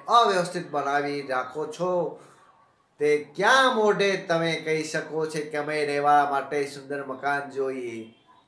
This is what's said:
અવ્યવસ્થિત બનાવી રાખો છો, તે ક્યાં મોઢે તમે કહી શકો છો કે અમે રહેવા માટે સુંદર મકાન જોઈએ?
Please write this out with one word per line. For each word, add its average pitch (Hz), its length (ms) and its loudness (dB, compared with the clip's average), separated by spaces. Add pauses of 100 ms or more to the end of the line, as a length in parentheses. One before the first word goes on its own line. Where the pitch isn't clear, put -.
અવ્યવસ્થિત 185 640 2
બનાવી 143 520 -2
રાખો 131 440 -4
છો, 170 540 -2 (800)
તે 147 360 0
ક્યાં 247 400 4
મોઢે 202 420 2
તમે 165 480 0
કહી 156 180 0
શકો 156 420 -4
છો 156 140 -6 (120)
કે 147 60 -4
અમે 147 280 -2
રહેવા 143 460 4
માટે 139 360 -2
સુંદર 139 380 -10
મકાન 135 440 -4
જોઈએ? 127 640 -6 (340)